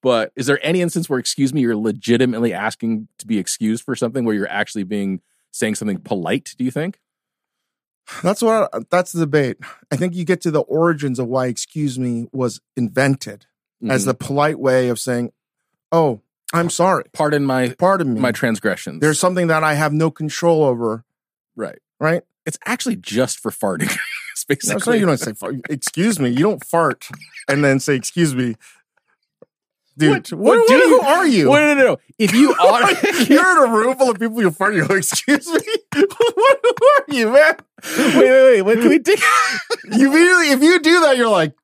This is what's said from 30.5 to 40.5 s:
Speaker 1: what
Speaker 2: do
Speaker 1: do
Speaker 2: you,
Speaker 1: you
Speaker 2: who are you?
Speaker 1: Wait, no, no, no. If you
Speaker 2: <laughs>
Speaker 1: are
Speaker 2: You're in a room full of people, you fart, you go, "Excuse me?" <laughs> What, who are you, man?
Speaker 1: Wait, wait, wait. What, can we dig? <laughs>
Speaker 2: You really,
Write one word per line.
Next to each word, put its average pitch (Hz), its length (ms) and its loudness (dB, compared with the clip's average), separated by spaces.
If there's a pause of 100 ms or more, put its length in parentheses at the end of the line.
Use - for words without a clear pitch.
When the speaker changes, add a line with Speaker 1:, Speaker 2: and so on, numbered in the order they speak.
Speaker 1:
what 466 100 4
Speaker 2:
do 508 60 6
Speaker 1:
do - 0 -
Speaker 2:
you, 508 60 6 (100)
Speaker 1:
you 508 100 6
Speaker 2:
who 302 80 -2
are 349 180 2
you? 220 240 4
Speaker 1:
Wait, 294 100 6
no, 294 140 2
no, 269 100 4
no. 185 120 2 (240)
If 196 120 2
you 254 220 4
Speaker 2:
<laughs> - 60 -2
Speaker 1:
are 240 320 4 (320)
Speaker 2:
You're 330 400 4
in 240 40 2
a 226 60 -2
room 233 220 0
full 262 160 2
of 185 80 -4
people, 226 200 -4
you 185 120 2
fart, 196 240 -2
you 151 100 0
go, 196 80 0
"Excuse 269 580 -2
me?" 330 80 0
<laughs> - 360 -8
What, 453 640 2
who 480 240 2
are 285 220 4
you, 240 240 -2
man? 311 240 4 (420)
Speaker 1:
Wait, 277 180 2
wait, 262 280 6
wait. 240 180 6
What, 220 160 2
can 233 120 4
we 302 100 4
dig? 381 180 4 (360)
<laughs> - 440 -10
Speaker 2:
You 269 160 4
really, 339 380 4